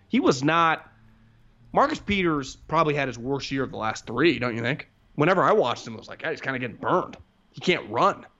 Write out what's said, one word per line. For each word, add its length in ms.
He 140
was 220
not, 460
Marcus 260
Peters 560
probably 380
had 160
his 80
worst 340
year 120
of 80
the 60
last 300
three, 320
don't 160
you 60
think? 280
Whenever 280
I 80
watched 340
him, 100
I 20
was 100
like, 140
"God, 80
he's 100
kinda 200
getting 180
burned. 400
He 80
can't 300
run. 360